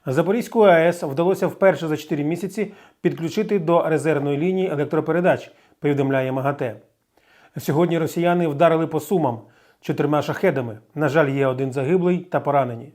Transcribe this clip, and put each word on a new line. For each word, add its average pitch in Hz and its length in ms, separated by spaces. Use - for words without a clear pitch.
Запорізьку 180 560
А 180 180
Е 165 140
С 175 100
вдалося 170 440
вперше 170 400
за 151 100
чотири 147 260
місяці 180 500
підключити 180 580
до 165 300
резервної 143 480
лінії 185 320
електропередач, 151 840
повідомляє 135 520
магате. 135 440
Сьогодні 170 400
росіяни 170 500
вдарили 160 400
по 156 120
Сумам 143 400
чотирма 147 400
шахедами. 135 560
На 147 140
жаль, 147 200
є 135 180
один 131 240
загиблий 175 460
та 151 220
поранені. 135 560